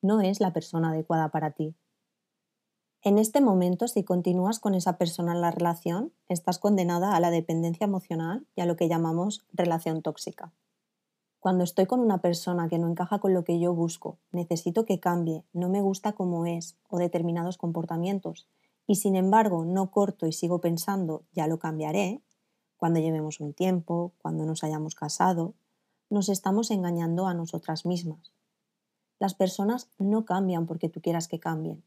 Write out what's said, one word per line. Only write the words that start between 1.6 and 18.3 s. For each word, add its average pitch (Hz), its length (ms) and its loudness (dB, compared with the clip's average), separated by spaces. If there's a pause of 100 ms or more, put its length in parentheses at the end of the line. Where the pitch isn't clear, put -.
En 202 160 6
este 220 220 2
momento, 185 460 4
si 214 160 -2
continúas 185 560 0
con 202 160 0
esa 180 240 0
persona 170 340 -2
en 175 80 -2
la 170 120 0
relación, 170 600 -2 (160)
estás 175 300 -2
condenada 185 560 2
a 165 60 4
la 170 100 4
dependencia 165 540 0
emocional 185 720 -4
y 185 60 -4
a 175 40 0
lo 170 80 2
que 170 140 0
llamamos 165 640 0
relación 165 500 0
tóxica. - 500 -10 (880)
Cuando 185 240 2
estoy 185 240 2
con 254 140 2
una 214 180 4
persona 170 500 0
que 170 120 0
no 170 80 0
encaja 175 320 -2
con 190 120 4
lo 180 120 2
que 170 160 0
yo 175 140 2
busco, 170 440 -4 (140)
necesito 175 520 -2
que 190 140 0
cambie, 170 540 -2
no 175 160 -2
me 196 140 2
gusta 196 320 -2
cómo 175 320 -2
es 170 320 -8 (100)
o 175 100 -4
determinados 170 600 -2
comportamientos, 170 880 -4 (400)